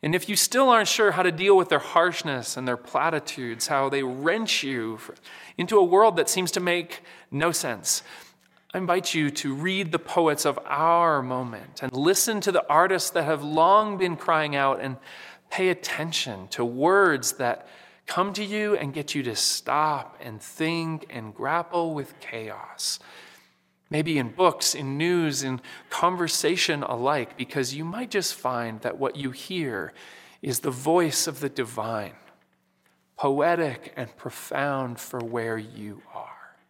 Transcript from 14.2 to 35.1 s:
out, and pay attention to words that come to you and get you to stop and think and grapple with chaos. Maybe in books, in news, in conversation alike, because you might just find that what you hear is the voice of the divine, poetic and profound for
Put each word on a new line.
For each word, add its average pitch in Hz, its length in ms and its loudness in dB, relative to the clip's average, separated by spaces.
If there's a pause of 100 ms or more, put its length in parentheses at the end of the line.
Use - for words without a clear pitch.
out, 135 240 2
and 127 180 -6 (520)
pay 185 200 0
attention 151 800 -4
to - 140 -2
words 143 680 4
that - 340 -2 (380)
come 190 280 -2
to 202 100 -6
you 208 320 0
and 139 180 -4
get 147 220 -6
you 139 80 -2
to 117 120 -4
stop 147 840 -2
and 113 180 -14
think 160 680 -4
and 110 240 -12
grapple 165 600 -2
with 139 240 -10
chaos. - 800 -8 (880)
Maybe 156 280 -2
in 120 120 -2
books, - 440 2
in 139 240 -6
news, 160 460 0
in 131 180 -4 (300)
conversation 170 920 0
alike, 123 540 -2
because 131 380 -4
you 151 100 -6
might 214 240 -6
just 190 240 -2
find 117 480 -4
that 104 160 -4
what 135 180 -2
you 139 140 -4
hear 127 640 -6 (480)
is 127 180 -2
the 147 120 -4
voice 151 560 2
of 151 120 -8
the 143 100 -4
divine, 110 680 -6 (1000)
poetic 147 800 0
and 120 220 -10
profound 135 840 -6
for - 200 -10